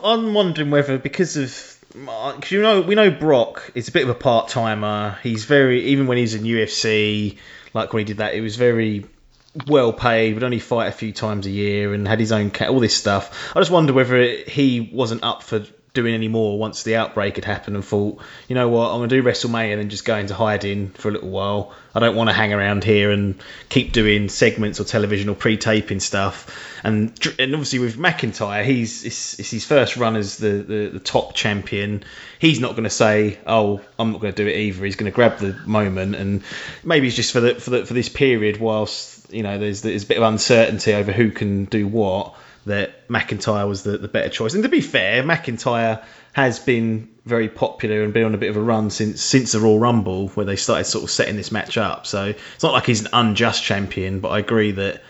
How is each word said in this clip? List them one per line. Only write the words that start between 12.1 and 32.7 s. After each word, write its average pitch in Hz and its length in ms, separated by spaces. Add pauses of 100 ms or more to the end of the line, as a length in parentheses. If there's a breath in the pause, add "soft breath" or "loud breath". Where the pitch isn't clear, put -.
his 110 100
own 104 200
ca-, - 160
all 127 120
this 120 160
stuff. - 600
I - 40
just 165 100
wonder 160 240
whether 127 220
it, 120 340
he 123 420
wasn't 113 300
up - 200
for 107 220 (300)
doing 117 180
any 110 160
more 110 300
once 107 240
the 110 140
outbreak 104 400
had 98 100
happened 101 280
and 101 80
thought, 104 380 (280 loud breath)
"You 127 60
know 123 140
what, 117 220
I'm 117 80
gonna 120 100
do 131 140
WrestleMania 117 500
and 104 80
then 104 80
just 101 160
go 113 100
into 101 200
hiding 101 560
for - 180
a 104 40
little 98 180
while. 101 420 (220 loud breath)
I 113 60
don't 113 160
wanna 113 180
hang 107 180
around 101 320
here 104 260
and 101 240 (360 loud breath)
keep 123 220
doing 104 360
segments 107 500
or 104 60
television 104 460
or 101 40
pre-taping 107 680
stuff." - 540 (300 loud breath)
And 110 300
dr-, - 260
and 131 140
obviously 139 240
with 120 180
McIntyre, 113 640
he's, 117 440
it's, - 320
it's 101 120
his 113 140
first 135 320
run 113 200
as 104 200
the, 107 140 (180)
the, 104 240
the 95 80
top - 340
champion. 104 720 (340 loud breath)
He's 160 220
not 120 160